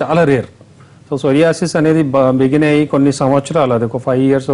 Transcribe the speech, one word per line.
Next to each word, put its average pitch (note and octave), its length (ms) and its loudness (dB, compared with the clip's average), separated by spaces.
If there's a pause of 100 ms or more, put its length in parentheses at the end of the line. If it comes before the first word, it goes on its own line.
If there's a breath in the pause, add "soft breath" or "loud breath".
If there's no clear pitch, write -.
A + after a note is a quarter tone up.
చాలా D#3+ 220 0
రేర్. C#3 200 0 (640 soft breath)
So C#3+ 80 -4
సోరియాసిస్ D#3 580 0
అనేది D#3+ 260 2
బ-, C3 280 0
బిగిన్ C3 340 0
అయ్యి D3+ 220 2
కొన్ని C#3+ 260 0
సంవత్సరాలు, C#3 600 0
అది A#2 120 0
ఒక A2+ 120 -6
ఫైవ్ B2+ 260 -2
ఇయర్స్, C3+ 320 0